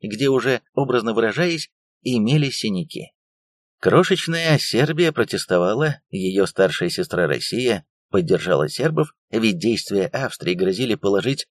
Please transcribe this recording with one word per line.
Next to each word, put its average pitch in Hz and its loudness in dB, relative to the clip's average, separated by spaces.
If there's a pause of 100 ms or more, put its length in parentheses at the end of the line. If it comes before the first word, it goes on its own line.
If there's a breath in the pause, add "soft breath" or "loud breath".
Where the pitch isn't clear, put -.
где 110 -2
уже, 127 2 (140)
образно 123 0
выражаясь, 139 0 (340)
имелись 127 0
синяки. - -6 (680)
Крошечная 165 2
Сербия 156 0
протестовала, 104 0 (120)
её 95 0
старшая 92 0
сестра 87 -2
Россия 104 -2 (260)
поддержала 80 2
сербов, 156 -2 (160)
ведь 110 2
действия 98 0
Австрии - -4
грозили 98 0
положить 98 -2 (120)